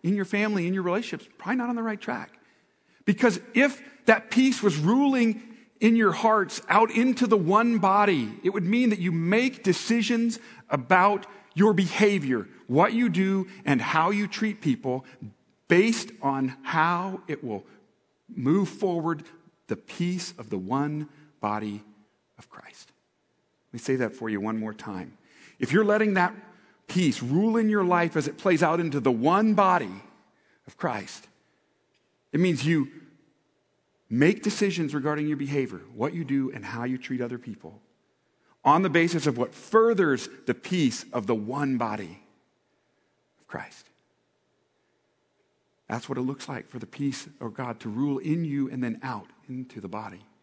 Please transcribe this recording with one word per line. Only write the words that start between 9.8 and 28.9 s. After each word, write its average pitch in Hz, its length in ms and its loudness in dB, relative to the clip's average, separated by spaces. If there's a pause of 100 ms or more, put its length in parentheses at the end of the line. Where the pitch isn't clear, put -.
about 185 560 4 (300)
your 202 180 6
behavior, 170 760 2 (200)
what 156 260 4
you 233 160 2
do, 190 380 0 (180)
and 131 160 2
how 160 300 0
you 208 160 -2
treat - 340 -4
people 131 420 -2 (640)
based 220 440 2 (100)
on 135 400 -2
how 175 680 -2
it 151 160 -8
will 107 220 -8 (680)
move 160 360 0
forward 165 540 -4 (440)
the - 80 -4
peace - 600 -6
of 113 120 -16
the 101 80 -6
one 147 520 -4 (320)
body 104 420 -6 (540)
of - 120 -20
Christ. - 420 -20 (760)
Let - 60 -20
me 117 60 -12
say 131 180 0
that 117 180 -4
for 113 140 -8
you 104 100 -4
one 110 200 -4
more 110 140 -8
time. 98 440 -12 (420)
If 127 120 -4
you're 208 120 4
letting 208 300 2
that 185 220 0 (520)
peace 165 340 0
rule 196 360 0
in 220 100 2
your 208 160 2
life 175 320 0
as 151 120 0
it - 100 -8
plays 175 260 2
out 165 160 2
into 147 200 -2